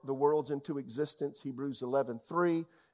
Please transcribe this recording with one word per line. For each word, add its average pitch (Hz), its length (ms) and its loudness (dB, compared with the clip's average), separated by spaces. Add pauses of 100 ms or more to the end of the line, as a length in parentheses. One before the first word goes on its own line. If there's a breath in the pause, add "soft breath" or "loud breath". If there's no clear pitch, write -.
the 135 100 0
worlds 143 380 4
into 143 260 -2
existence, 139 640 -2
Hebrews 135 400 -4
eleven 123 380 0
three, 165 460 2 (280 soft breath)